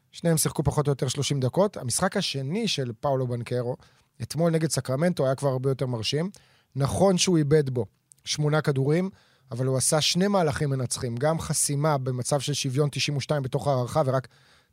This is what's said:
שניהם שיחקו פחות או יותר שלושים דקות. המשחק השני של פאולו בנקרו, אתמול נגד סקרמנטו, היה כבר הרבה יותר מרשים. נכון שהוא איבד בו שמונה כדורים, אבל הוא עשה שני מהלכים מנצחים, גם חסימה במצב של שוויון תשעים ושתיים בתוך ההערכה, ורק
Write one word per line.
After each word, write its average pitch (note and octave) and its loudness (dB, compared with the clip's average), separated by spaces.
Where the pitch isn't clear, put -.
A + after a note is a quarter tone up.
שניהם E3 0
שיחקו - 0
פחות C#3 0
או D3 4
יותר C3+ -2
שלושים C#3+ -2
דקות. F3 0
המשחק D3+ -2
השני E3+ -2
של B2+ -2
פאולו C3 0
בנקרו, A#2+ -4
אתמול E3 0
נגד D#3+ 0
סקרמנטו, D3 0
היה C3 2
כבר C#3+ 0
הרבה C3 0
יותר C3+ -2
מרשים. B2+ -2
נכון D#3 4
שהוא F3 4
איבד D3 4
בו A#2+ -2
שמונה D3+ 0
כדורים, D3+ 2
אבל B2 -4
הוא C3 2
עשה D3+ 2
שני F3+ 2
מהלכים D#3 2
מנצחים, B2+ -4
גם D#3 0
חסימה D3 0
במצב C3 -2
של C#3+ -4
שוויון C#3 0
תשעים C#3+ -2
ושתיים C#3+ -2
בתוך C3 -4
ההערכה, C3+ 2
ורק C3 0